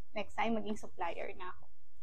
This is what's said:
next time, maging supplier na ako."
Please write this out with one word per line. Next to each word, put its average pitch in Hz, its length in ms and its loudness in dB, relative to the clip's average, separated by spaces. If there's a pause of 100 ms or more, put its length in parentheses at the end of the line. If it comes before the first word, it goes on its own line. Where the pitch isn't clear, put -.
(100)
next - 240 0
time, 226 200 2
maging 214 200 2
supplier - 580 0
na 185 180 -2
ako." - 140 -2 (380)